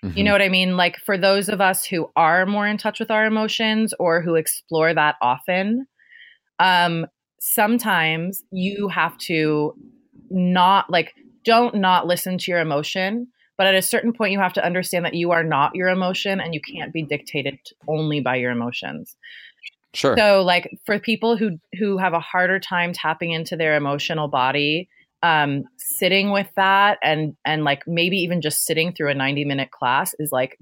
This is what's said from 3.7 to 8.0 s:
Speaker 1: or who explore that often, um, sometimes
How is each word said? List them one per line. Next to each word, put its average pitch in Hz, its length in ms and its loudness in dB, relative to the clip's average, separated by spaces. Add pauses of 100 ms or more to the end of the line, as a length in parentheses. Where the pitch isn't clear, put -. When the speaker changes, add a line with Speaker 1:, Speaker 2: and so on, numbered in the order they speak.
Speaker 1:
or 170 240 2
who 165 140 0
explore 160 580 0
that 151 260 2
often, 190 680 -2 (720)
um, 175 460 2 (340)
sometimes 190 1080 0